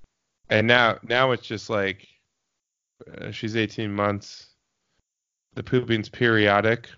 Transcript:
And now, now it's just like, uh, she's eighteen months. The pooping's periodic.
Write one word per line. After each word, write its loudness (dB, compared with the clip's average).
And 2
now, 4
now 0
it's -6
just -10
like, -4
uh, -12
she's -8
eighteen -2
months. -4
The -8
pooping's -2
periodic. 2